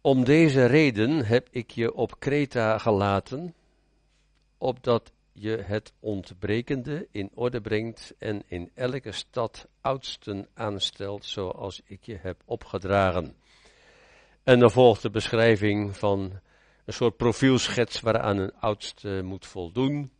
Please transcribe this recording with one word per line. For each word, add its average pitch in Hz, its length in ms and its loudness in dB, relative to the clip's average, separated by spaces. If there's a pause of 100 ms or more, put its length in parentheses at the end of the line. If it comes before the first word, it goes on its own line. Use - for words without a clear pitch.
"Om 131 240 4
deze 139 400 6
reden 131 600 4
heb 117 240 0
ik 120 200 -8
je 117 240 -4
op - 260 -6
Kreta 123 580 0
gelaten, 104 760 0 (1040)
opdat 123 540 0 (200)
je 107 240 -6
het 104 440 -6
ontbrekende 113 1080 -6
in 98 240 -8
orde 123 260 -4
brengt 110 580 -6
en 104 280 -6
in 87 280 -10
elke 127 380 -6
stad - 560 -8 (120)
oudsten 107 760 -8
aanstelt, 101 720 -8
zoals 95 600 -8
ik - 200 -20
je 110 120 -12
heb 90 280 -10
opgedragen." 95 920 -2 (1040)
En 127 160 6
dan 120 120 10
volgt 120 320 6
de 113 80 -4
beschrijving 104 840 0
van 98 440 -4 (440)
een 110 80 -12
soort 117 240 -2
profielschets 120 840 2
waaraan 110 380 0
een 95 220 -4
oudste 101 640 -6
moet 95 220 -12
voldoen. 131 720 -6